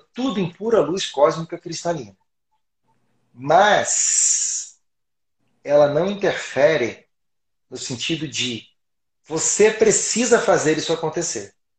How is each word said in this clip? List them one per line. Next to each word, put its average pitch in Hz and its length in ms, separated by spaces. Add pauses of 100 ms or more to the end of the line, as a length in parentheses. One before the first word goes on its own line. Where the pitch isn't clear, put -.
(140)
tudo 240 260
em 175 140
pura 220 280
luz 165 260
cósmica 160 500
cristalina. 160 580 (1160)
Mas - 1500 (840)
ela 147 240
não 151 240
interfere 143 960 (600)
no 127 80
sentido 147 500
de 123 400 (580)
você 196 460
precisa 220 680
fazer 156 380
isso 151 160
acontecer. 156 640 (240)